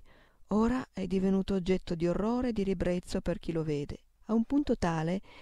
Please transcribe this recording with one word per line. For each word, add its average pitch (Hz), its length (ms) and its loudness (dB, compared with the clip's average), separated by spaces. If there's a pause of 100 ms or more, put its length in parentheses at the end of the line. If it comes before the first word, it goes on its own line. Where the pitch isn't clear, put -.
(500)
ora 233 440 2
è 190 140 -4
divenuto 190 480 2
oggetto 185 400 0
di 165 120 0
orrore 226 420 0
e 233 40 -2
di 214 100 -2
ribrezzo 185 580 0
per - 180 -2
chi - 140 -6
lo 160 100 0
vede, 147 380 -4 (280)
a 214 40 2
un 226 100 4
punto 277 340 0
tale 165 440 0 (200)